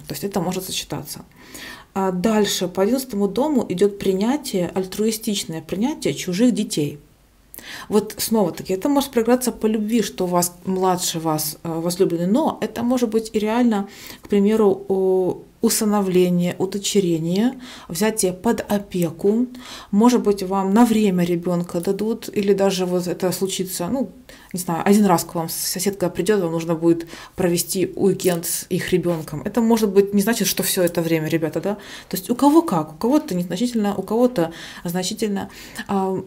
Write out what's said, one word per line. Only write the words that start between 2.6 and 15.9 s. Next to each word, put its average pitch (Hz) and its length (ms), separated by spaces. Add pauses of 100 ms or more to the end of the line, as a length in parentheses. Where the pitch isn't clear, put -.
по 190 160
одиннадцатому 208 440
дому 247 400
идет 202 300
принятие, 196 720
альтруистичное 196 920
принятие 208 520
чужих 202 400
детей. 147 460 (920)
Вот 208 280
снова-таки, 185 560
это 190 160
может 277 220
проиграться 240 400
по - 140
любви, 220 360
что - 240
у - 20
вас 175 260 (120)
младше 185 540
вас, 156 440
э, 170 60
возлюбленный, 170 580
но 262 340
это 214 220
может 240 260
быть 220 240
и 220 60
реально, 214 480 (340)
к - 80
примеру, 202 580
у-, 185 560 (180)
усыновление, 180 960